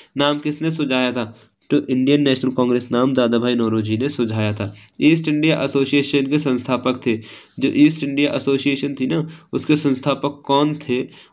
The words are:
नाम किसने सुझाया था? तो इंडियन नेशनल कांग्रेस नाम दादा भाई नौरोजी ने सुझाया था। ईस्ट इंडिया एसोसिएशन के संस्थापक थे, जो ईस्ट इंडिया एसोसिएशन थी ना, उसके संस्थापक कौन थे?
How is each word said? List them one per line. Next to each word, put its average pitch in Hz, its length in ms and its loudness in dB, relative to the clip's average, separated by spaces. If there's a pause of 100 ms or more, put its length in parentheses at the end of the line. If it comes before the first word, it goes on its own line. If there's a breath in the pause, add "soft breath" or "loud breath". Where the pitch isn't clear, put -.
(180 loud breath)
नाम 147 220 2
किसने 156 320 -4
सुझाया 127 400 0
था? 113 260 -6 (320 soft breath)
तो 147 180 2
इंडियन 135 340 2
नेशनल 131 300 0
कांग्रेस 123 400 0
नाम 127 220 2
दादा 120 240 2
भाई 123 180 0
नौरोजी 110 420 0
ने 131 120 -2
सुझाया 110 440 -2
था। 101 220 -6 (260 loud breath)
ईस्ट 160 260 2
इंडिया 151 360 2
एसोसिएशन 139 640 0
के 147 100 0
संस्थापक 127 720 -2
थे, 110 100 0 (420 loud breath)
जो 131 100 0
ईस्ट 151 340 4
इंडिया 139 280 0
एसोसिएशन 139 640 -2
थी 131 120 -2
ना, 160 200 -2 (260 loud breath)
उसके - 220 0
संस्थापक 143 680 -2
कौन 147 340 2 (100)
थे? 127 180 -2 (260 loud breath)